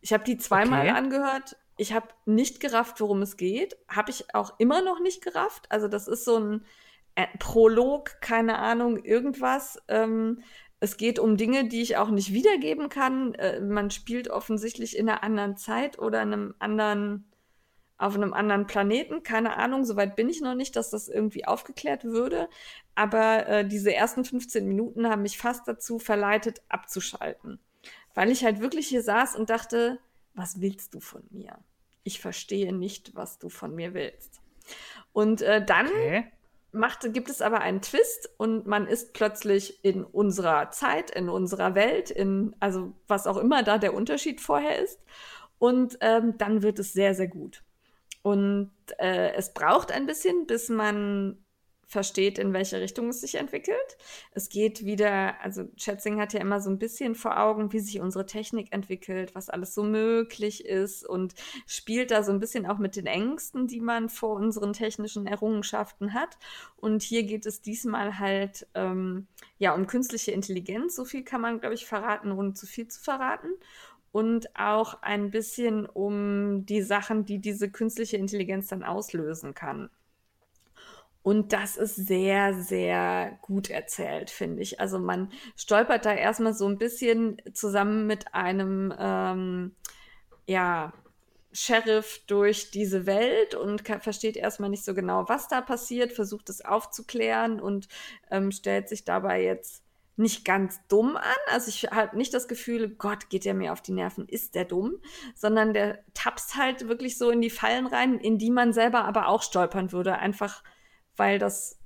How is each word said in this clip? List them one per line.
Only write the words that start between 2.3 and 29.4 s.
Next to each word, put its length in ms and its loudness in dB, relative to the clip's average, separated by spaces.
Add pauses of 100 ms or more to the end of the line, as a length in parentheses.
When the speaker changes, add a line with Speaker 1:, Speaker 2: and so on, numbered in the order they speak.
Speaker 1:
gerafft, 400 0
worum 220 2
es 140 -6
geht. 400 -2 (120)
Hab 200 -2
ich 260 -10
auch 240 -2
immer 240 6
noch 180 0
nicht 220 0
gerafft. 480 -4
Also 180 0
das 200 -4
ist 160 -2
so 140 4
ein, 260 -2 (520)
äh, 100 2 (120)
Prolog, 840 6
keine 360 2
Ahnung, 460 2
irgendwas. 760 2 (100)
Ähm, 540 2 (380)
es 160 -2
geht 220 0
um 180 6
Dinge, 320 2
die 140 -2
ich 160 0
auch 120 2
nicht 220 0
wiedergeben 560 4
kann. 460 0
Äh, 260 0
man 300 0
spielt 400 -6
offensichtlich 680 -4
in 120 0
einer 140 0
anderen 360 -2
Zeit 400 -4
oder 220 0
einem 380 -2
anderen, 680 0 (720)
auf 160 0
einem 180 0
anderen 340 2
Planeten. 560 0
Keine 360 0
Ahnung, 260 2
soweit 320 0
bin 140 2
ich 100 -4
noch 140 -2
nicht, 220 -4
dass 140 -2
das 180 -6
irgendwie 380 -2
aufgeklärt 580 -2
würde. 440 0 (460)
Aber, 520 4
äh, 220 2
diese 260 2
ersten 300 2
fünfzehn 420 -2
Minuten 420 0
haben 140 2
mich 140 -4
fast 320 -2
dazu 300 -6
verleitet, 720 0
abzuschalten. 880 -6 (540)
Weil 160 4
ich 140 2
halt 160 4
wirklich 280 -2
hier 140 2
saß 340 2
und 140 -2